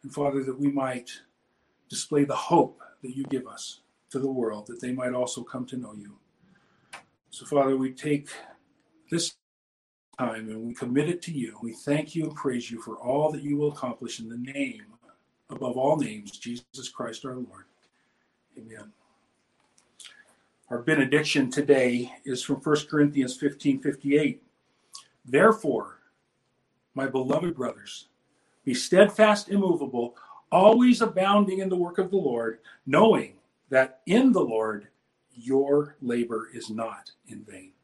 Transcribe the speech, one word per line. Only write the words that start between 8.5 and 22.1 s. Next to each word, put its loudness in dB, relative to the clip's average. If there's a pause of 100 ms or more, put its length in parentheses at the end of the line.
this -4 (840)
time -6
and -10
we -8
commit -2
it -4
to -10
you. -8
We -10
thank -2
you -2
and -8
praise -4
you -12
for -12
all 0
that -8
you -2
will 0
accomplish -10
in -12
the -12
name, -8 (680)
above -6
all 2
names, -6
Jesus -14
Christ -12
our -10
Lord. -14 (920)
Amen. -20 (1800)
Our -6
benediction 2
today 2 (120)